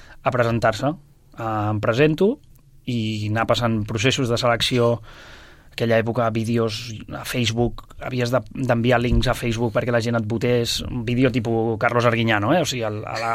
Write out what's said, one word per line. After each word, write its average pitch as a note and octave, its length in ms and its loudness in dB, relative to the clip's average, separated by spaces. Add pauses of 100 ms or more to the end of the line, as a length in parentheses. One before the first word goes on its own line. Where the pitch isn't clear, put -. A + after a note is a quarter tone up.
(220)
a B2+ 100 0
presentar-se. A#2+ 600 0 (400)
Eh, A2+ 180 -6 (220)
em G#2 80 -2
presento D#3 540 2 (500)
i A2 420 -2
anar A2 200 0
passant A2+ 400 0
processos B2 420 0
de A#2 80 0
selecció, A#2 560 2 (800)
aquella A2+ 240 2
època, A2+ 320 0
vídeos A2+ 640 -2 (260)
a - 80 -12
Facebook, A#2 560 -2 (160)
havies B2 320 -4
de, B2 80 2 (160)
d'enviar A#2+ 480 2
links A#2 240 2
a A#2+ 80 2
Facebook A#2 400 -2
perquè A#2+ 160 0
la A#2+ 100 2
gent A#2 140 -2
et A2+ 160 0
votés, A#2+ 460 0 (100)
un B2 180 -6
vídeo B2 300 2
tipus A2+ 480 0
Carlos A#2+ 240 2
Arguiñano, A2+ 480 2
eh? F3+ 80 4
O B2+ 60 -2
sigui, B2 180 -4
al, G#2+ 160 -4
a - 160 -8
la, A2+ 160 -2